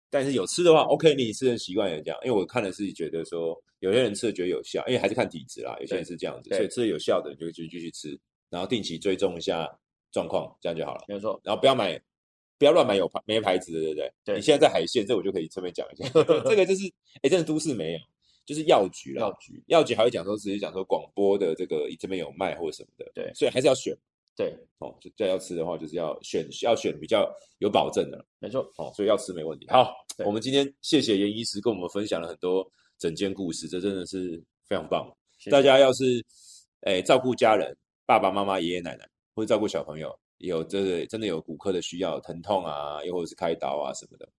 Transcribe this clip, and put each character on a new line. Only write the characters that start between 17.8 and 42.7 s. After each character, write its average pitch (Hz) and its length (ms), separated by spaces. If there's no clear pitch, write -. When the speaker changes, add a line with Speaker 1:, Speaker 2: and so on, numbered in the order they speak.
Speaker 1:
有， 80 40
就 143 80
是 156 100
药 127 260
局 - 220
啦。 123 100
Speaker 2:
药 101 180
局。 - 260
Speaker 1:
药 160 160
局 120 120
还 107 100
会 120 40
讲 104 160
说， 104 140
直 101 60
接 101 120
讲 92 160
说 95 120
广 80 200
播 101 220
的 90 180
这 87 120
个 76 220
这 - 100
边 92 100
有 76 120
卖 82 240
或 80 180
什 - 120
么 - 120
的。 - 160
Speaker 2:
对。 - 220
Speaker 1:
所 147 120
以 120 40
还 127 100
是 135 60
要 135 80
选。 - 200
Speaker 2:
对。 90 200
Speaker 1:
哦， - 220
就， 95 260
要 92 120
吃 87 180
的 82 100
话， 87 100
就 78 100
是 76 100
要 80 260
选， 82 240
要 110 140
选 85 240
比 78 60
较 104 240
有 101 100
保 104 220
证 85 200
的。 - 140
Speaker 2:
没 98 100
错。 110 140
Speaker 1:
哦， 73 180
所 101 100
以 98 40
要 107 80
吃 98 160
没 85 100
问 76 160
题。 - 120
好， 123 240
Speaker 2:
对。 - 120
Speaker 1:
我 101 40
们 107 120
今 127 100
天 139 180
谢 147 180
谢 107 160
严 101 140
医 110 140
师 101 140
跟 110 140
我 98 60
们 87 100
分 101 180
享 95 140
了 82 80
很 82 80
多 92 340
诊 82 180
间 98 160
故 92 180
事， 82 160
这 90 140
真 98 160
的 92 80
是 87 380
非 101 80
常 80 100
棒。 82 240
Speaker 2:
谢 - 60
谢。 - 60
Speaker 1:
大 139 120
家 135 160
要 135 160
是， 123 280
哎， 95 180
照 127 180
顾 127 160
家 110 220
人， 71 180
爸 120 140
爸 95 120
妈 98 140
妈、 95 160
爷 85 140
爷 90 60
奶 82 160
奶， 52 120
或 110 80
者 110 40
照 107 120
顾 104 80
小 82 160
朋 76 180
友， 71 140
有 82 260
这 98 200
个， 87 240
真 110 120
的 110 80
有 82 140
骨 80 160
科 95 160
的 92 80
需 87 200
要， 82 200
疼 82 220
痛 95 200
啊， 73 420